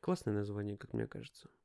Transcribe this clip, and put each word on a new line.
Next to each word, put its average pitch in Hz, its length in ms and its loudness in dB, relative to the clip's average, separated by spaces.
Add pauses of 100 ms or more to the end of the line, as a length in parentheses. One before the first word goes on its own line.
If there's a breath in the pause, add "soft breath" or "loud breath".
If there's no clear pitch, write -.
Классное 92 340 2
название, 104 420 0
как - 160 -12
мне 113 140 2
кажется. - 420 -10 (160)